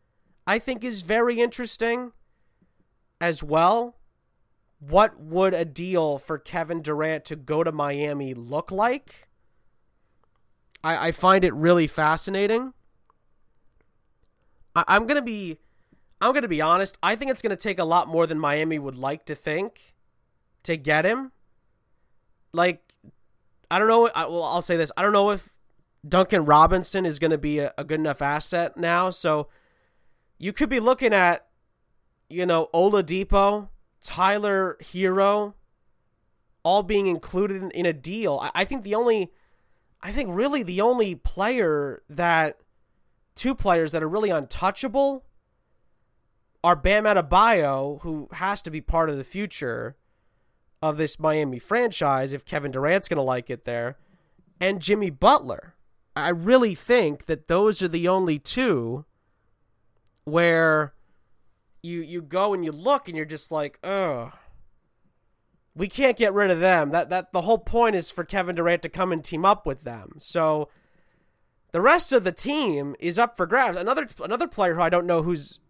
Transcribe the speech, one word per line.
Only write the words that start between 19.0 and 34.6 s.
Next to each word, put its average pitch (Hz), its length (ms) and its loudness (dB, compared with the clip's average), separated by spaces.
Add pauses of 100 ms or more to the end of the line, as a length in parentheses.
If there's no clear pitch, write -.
to 151 100 -8
think - 600 -8 (720)
to 165 120 -4
get 151 300 2
him. 254 260 -2 (1200)
Like, 175 420 -2 (760)
I 175 80 0
don't 214 100 2
know. 233 260 6
I, 160 120 -2
well, 165 160 -4
I'll 165 200 -2
say 175 140 -2
this. 160 200 -2
I 175 60 0
don't 208 100 4
know 202 180 4
if - 220 -6 (560)
Duncan 185 380 2
Robinson 170 580 4
is 151 140 -4
gonna 160 180 2
be 147 220 -2
a, 143 180 -2
a 143 80 -8
good 156 160 -4
enough 147 220 -4
asset 151 560 -2
now. 175 320 2
So 156 380 -2 (920)
you 202 160 -6
could 285 160 0
be 254 100 0
looking 254 320 2
at, 180 340 4 (840)
you 180 160 -4
know, 165 260 2
Oladipo, 196 960 2 (320)
Tyler 196 800 0